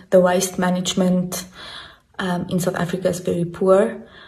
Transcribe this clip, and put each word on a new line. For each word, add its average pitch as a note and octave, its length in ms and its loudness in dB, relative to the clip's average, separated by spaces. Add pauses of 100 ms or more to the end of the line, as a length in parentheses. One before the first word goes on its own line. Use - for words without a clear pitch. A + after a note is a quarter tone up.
(100)
the F#3 100 8
waste F3+ 380 2
management, F3+ 840 0 (760)
um, F3+ 300 -4
in F3+ 120 -2
South - 140 -2
Africa F3+ 340 -2
is F3 120 -2
very F3 240 -2
poor G3 580 2 (260)